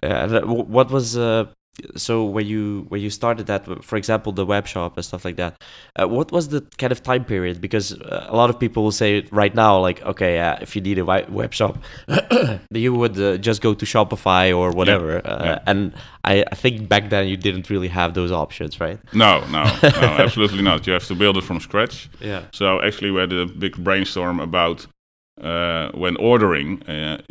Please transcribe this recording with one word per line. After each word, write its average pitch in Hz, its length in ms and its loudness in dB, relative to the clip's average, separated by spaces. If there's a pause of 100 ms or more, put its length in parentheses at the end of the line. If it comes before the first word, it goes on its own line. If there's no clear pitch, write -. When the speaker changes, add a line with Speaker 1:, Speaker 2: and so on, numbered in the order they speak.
Speaker 1:
yeah. 73 220 -2
And, 110 100 -2
uh, - 80 4
wh-, 117 260 -2
what 123 220 2
was, 120 260 -2
uh, 113 300 0 (500)
so 113 280 0
when 104 220 -2
you, 104 420 -4
when 101 120 -6
you 101 100 -4
started 113 380 -2
that, 101 160 -2
w-, 87 180 -12
for - 140 -4
example, 107 340 -2
the 95 160 -2
web 101 220 0
shop 87 280 -6
and 90 80 -8
stuff - 200 -10
like 87 120 -6
that, 87 200 -6 (440)
uh, 95 60 -4
what 120 240 -4
was 165 200 -2
the 147 100 -4 (180)
kind 127 140 -2
of 123 100 -4
time 127 220 -2
period? 90 360 -4
Because, 98 340 -4
uh, - 340 -10
a - 80 -2
lot 120 140 6
of 120 100 -6
people 113 240 0
will 107 80 2
say 104 300 2 (100)
right 101 200 4
now, 107 280 6
like, 92 220 0
"Okay, 90 360 0
uh, 85 220 0
if - 160 -12
you 101 60 -4
need 95 160 -2
a 92 80 0
wi-, 92 240 0
web 104 220 -4
shop, - 260 0 (280)
<coughs> 143 640 0
you 117 240 0
would, 117 240 2
uh, 98 200 2
just 107 220 0
go 110 140 2
to 104 120 -4
Shopify 92 680 4
or 90 140 2
whatever." 87 540 2
Speaker 2:
Yeah, - 80 -6
Speaker 1:
Uh, 65 120 -4
Speaker 2:
yeah. 82 220 0
Speaker 1:
and 98 280 0 (300)
I, 98 280 4
I - 20 -6
think 110 340 -2
back 104 220 2
then 98 160 2
you 95 100 -2
didn't 92 340 -2
really 92 180 0
have 87 260 0
those 87 160 0
options, 80 500 -4
right? 82 200 -6 (120)
Speaker 2:
No, 107 280 6 (100)
no, 76 140 0
no, - 260 6
Speaker 1:
<laughs> 82 340 4
Speaker 2:
absolutely 101 380 2
not. 90 240 2
You 92 60 2
have 90 160 0
to 98 80 -6
build 98 220 4
it 92 60 -2
from 87 160 -6
scratch. - 480 -4 (120)
Speaker 1:
Yeah. 98 220 -10 (100)
Speaker 2:
So 95 300 0
actually 101 280 -2
we 95 100 0
had 92 120 0
a 90 140 0
big 90 360 -6
brainstorm 92 560 -2
about, 85 480 -2 (560)
uh, 85 520 -4
when 87 220 -2
ordering, 95 720 2
uh, 76 300 -6 (140)